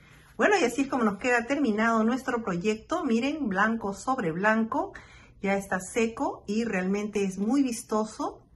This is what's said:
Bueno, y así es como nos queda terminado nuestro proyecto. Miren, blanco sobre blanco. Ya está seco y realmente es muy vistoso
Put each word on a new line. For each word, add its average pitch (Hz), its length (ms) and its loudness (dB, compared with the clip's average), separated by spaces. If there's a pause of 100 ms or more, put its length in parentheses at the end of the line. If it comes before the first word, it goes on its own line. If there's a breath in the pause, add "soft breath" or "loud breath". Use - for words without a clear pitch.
(380 loud breath)
Bueno, 349 240 6
y - 40 2
así - 180 2
es 269 40 -8
como 254 160 -2
nos 196 140 2
queda 247 300 2
terminado 226 560 2
nuestro 247 400 0
proyecto. 214 600 -2
Miren, 269 460 0
blanco 208 440 0
sobre 233 380 -4
blanco. 220 640 0 (480 loud breath)
Ya 196 160 0
está 196 220 -4
seco 233 680 -2
y 220 180 -2
realmente 202 600 -2
es 185 160 -4
muy 254 240 2
vistoso 226 800 -4 (120)